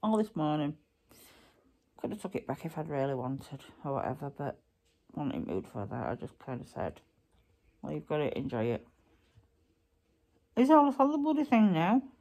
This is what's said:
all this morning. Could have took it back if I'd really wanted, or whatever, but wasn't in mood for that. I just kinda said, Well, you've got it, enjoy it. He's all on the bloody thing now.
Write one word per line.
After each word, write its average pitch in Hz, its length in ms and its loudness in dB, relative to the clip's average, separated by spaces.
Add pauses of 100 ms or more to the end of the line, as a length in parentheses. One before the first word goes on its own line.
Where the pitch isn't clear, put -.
all 220 140 2
this 214 180 0
morning. 151 400 -2 (1200)
Could - 140 -6
have 214 100 -8
took - 140 -8
it - 120 -6
back - 180 -6
if 160 120 -8
I'd 156 120 -8
really 143 260 -2
wanted, 131 460 -6 (240)
or 143 100 -4
whatever, 143 420 -4
but - 240 -8 (540)
wasn't 143 200 -4
in - 100 -4
mood 92 280 -4
for 101 140 -8
that. 113 220 -6
I - 60 -2
just - 200 -12 (100)
kinda 123 220 -10
said, - 340 -8 (800)
Well, 143 120 -8
you've 151 140 -8
got 151 140 -2
it, 143 140 -2
enjoy 127 320 -4
it. 117 200 -2 (1700)
He's 254 140 6
all 285 280 8
on 277 140 6
the 311 60 0
bloody 294 260 2
thing 220 280 6
now. 180 300 4 (180)